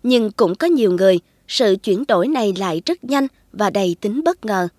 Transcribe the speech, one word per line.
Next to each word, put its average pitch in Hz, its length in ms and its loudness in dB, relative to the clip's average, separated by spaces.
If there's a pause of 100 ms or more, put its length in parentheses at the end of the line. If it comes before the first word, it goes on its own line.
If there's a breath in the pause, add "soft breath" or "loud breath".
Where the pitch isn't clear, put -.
Nhưng 240 280 2
cũng 185 240 0
có 320 120 -2
nhiều 240 260 2
người, 185 280 4 (280)
sự 202 340 2
chuyển 214 260 -2
đổi 202 200 2
này 226 280 -2
lại 175 300 -4
rất 349 180 -4
nhanh 277 220 -2 (260)
và 202 180 0
đầy 185 300 -2
tính 240 240 -4
bất 339 200 -2
ngờ. 185 240 -2 (100)